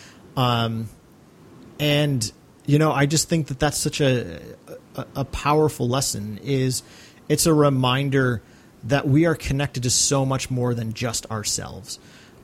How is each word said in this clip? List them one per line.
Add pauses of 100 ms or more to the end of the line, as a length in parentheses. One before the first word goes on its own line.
(360)
Um, (920)
and, (360)
you
know,
I
just
think
that
that's
such
a, (560)
a, (100)
a
powerful
lesson,
is (460)
it's
a
reminder (420)
that
we
are
connected
to
so
much
more
than
just
ourselves. (460)